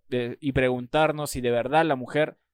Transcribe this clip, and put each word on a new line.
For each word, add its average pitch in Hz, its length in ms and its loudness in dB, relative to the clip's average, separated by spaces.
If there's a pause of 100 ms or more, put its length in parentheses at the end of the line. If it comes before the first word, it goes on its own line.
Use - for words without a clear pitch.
(120)
eh, 123 280 -4
y 135 120 -2
preguntarnos 139 800 0
si 127 100 -6
de 123 100 0
verdad 123 320 2
la 151 120 0
mujer 131 420 -2 (160)